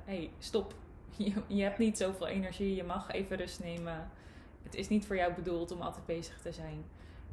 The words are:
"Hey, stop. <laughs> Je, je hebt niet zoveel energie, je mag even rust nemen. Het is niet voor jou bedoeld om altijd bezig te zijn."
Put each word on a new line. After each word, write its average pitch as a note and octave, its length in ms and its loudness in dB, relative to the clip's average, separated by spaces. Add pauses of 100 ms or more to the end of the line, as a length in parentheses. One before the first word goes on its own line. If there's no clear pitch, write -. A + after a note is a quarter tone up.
"Hey, F#3 340 -2
stop. - 360 0 (240)
<laughs> - 180 -14
Je, G3+ 300 2
je G3+ 160 4
hebt G3 160 4
niet A3 200 6
zoveel F#3+ 280 2
energie, F#3+ 480 2
je F#3 100 0
mag F#3 260 -2
even F#3+ 260 0
rust F#3 240 -4
nemen. E3+ 500 -4 (520)
Het - 120 -10
is G3 140 -2
niet G#3 180 6
voor G3 100 2
jou F3 180 6
bedoeld E3+ 360 0
om F3 100 -4
altijd E3 260 -4
bezig E3 340 -2
te E3+ 120 -6
zijn." D#3 320 -6 (480)